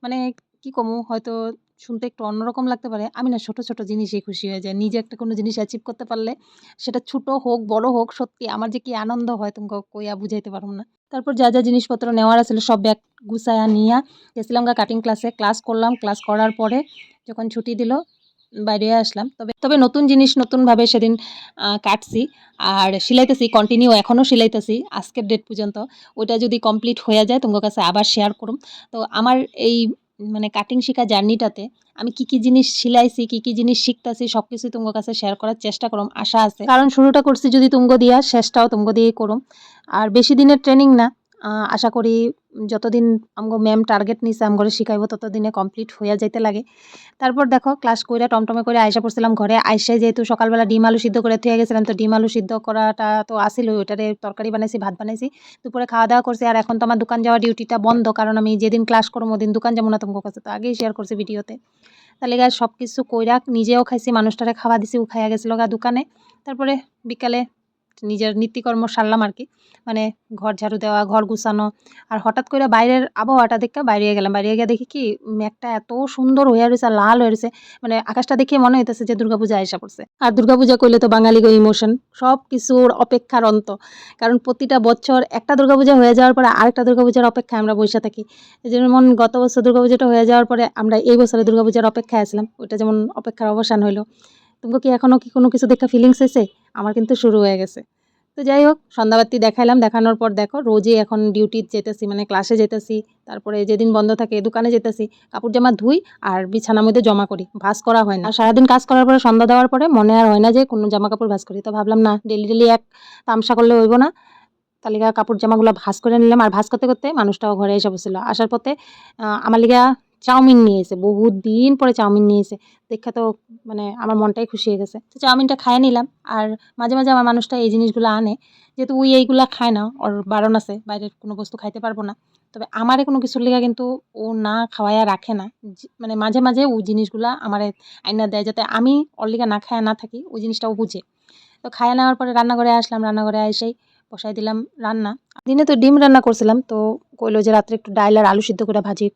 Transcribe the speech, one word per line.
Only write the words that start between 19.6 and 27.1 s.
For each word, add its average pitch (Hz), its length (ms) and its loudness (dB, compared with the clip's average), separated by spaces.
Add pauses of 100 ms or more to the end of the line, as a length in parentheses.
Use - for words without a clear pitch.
তবে 285 140 2
নতুন 277 300 4
জিনিস 269 320 4
নতুনভাবে 240 480 2
সেদিন, 226 300 2 (400)
আহ, 202 220 -6
কাটছি 220 480 -4 (320)
আর 196 420 -2
সিলাইতেছি, 254 480 2
কন্টিনিউ 233 420 2
এখনও 233 340 2
সিলাইতেছি 226 680 0
আজকের - 360 -10
ডেট 220 220 -4
পর্যন্ত। 208 360 -10 (320)
ওইটা 226 220 -4
যদি 233 200 -2
কমপ্লিট 226 420 -2
হয়ে 214 260 0